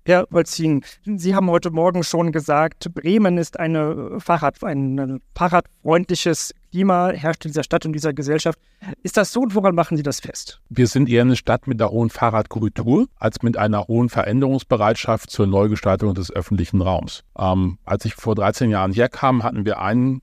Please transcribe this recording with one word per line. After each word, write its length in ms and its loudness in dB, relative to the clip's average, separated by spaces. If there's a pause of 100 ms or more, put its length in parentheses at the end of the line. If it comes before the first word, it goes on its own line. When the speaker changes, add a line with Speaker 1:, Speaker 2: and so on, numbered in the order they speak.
Speaker 1:
Herr 260 4
Holzin, 520 0 (220)
Sie 300 -2
haben 140 2
heute 220 0
Morgen 320 0
schon 280 -2
gesagt, 600 -2
Bremen 440 2
ist 220 -4
eine 600 -4
Fahrrad-, 440 -2
ein, 360 -2
ein 220 -6 (140)
fahrradfreundliches 1160 0 (180)
Klima 400 2
herrscht 340 -4
in 60 -8
dieser 120 -2
Stadt 220 -2
und 80 -6
dieser 180 -4
Gesellschaft. 480 -2 (440)
Ist 120 -8
das 160 2
so 100 -2
und 140 0
woran 180 2
machen 220 0
Sie 80 0
das 160 -4
fest? 400 -14 (100)
Speaker 2:
Wir 180 4
sind 200 2
eher 140 4
eine 160 4
Stadt 300 -2
mit 140 -2
einer 100 2
hohen 180 0
Fahrradkultur 1040 0
als 260 -4
mit 140 0
einer 320 0
hohen 220 2
Veränderungsbereitschaft 1200 0
zur 180 0
Neugestaltung 680 2
des 180 -6
öffentlichen 500 -2
Raums. 420 -4 (140)
Ähm, 480 0
als 180 -2
ich 120 -4
vor 200 -2
dreizehn 340 0
Jahren 220 0
herkam, 520 2
hatten 200 -4
wir 160 -2
einen 440 0